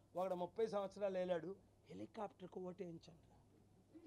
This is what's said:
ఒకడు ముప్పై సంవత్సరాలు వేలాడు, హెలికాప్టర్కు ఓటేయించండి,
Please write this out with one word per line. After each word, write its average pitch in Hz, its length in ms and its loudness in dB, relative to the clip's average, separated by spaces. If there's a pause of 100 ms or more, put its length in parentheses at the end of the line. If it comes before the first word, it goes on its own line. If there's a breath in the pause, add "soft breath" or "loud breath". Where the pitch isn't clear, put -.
(160 soft breath)
ఒకడు 185 180 2
ముప్పై 180 320 2
సంవత్సరాలు 196 520 2
వేలాడు, 180 380 2 (320)
హెలికాప్టర్కు 196 720 -6
ఓటేయించండి, 175 680 -8 (800)